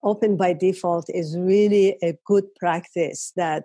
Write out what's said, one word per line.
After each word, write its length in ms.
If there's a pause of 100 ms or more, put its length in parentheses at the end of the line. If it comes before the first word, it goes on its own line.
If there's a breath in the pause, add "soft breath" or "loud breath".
open 340
by 160
default 560
is 260
really 680
a 120 (120)
good 180 (140)
practice 760
that 300